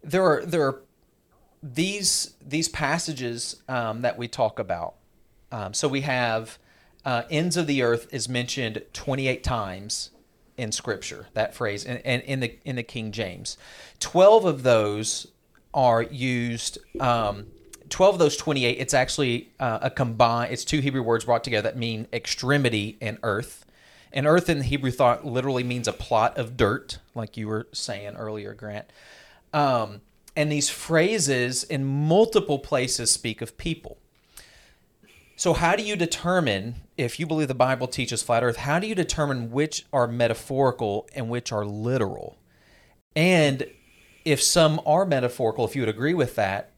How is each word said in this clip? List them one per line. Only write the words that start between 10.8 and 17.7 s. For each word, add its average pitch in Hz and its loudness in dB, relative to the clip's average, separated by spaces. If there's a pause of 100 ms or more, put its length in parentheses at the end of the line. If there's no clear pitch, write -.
that 110 -2
phrase, 104 -4
and, 123 -8
and 127 0
in 135 -4
the, 123 -4
in 135 -6
the 120 -6
King 110 -8
James. 95 -8 (420)
Twelve 196 8
of 147 0
those 107 2 (460)
are 120 4
used, 120 -4 (220)
um, 110 0 (420)